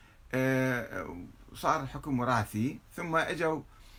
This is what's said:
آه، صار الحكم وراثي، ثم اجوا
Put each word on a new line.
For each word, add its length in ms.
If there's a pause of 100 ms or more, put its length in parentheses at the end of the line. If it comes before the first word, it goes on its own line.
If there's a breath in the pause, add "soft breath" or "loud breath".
(340 loud breath)
آه، 840 (380)
صار 280
الحكم 360
وراثي، 600 (160)
ثم 200
اجوا 460 (380 loud breath)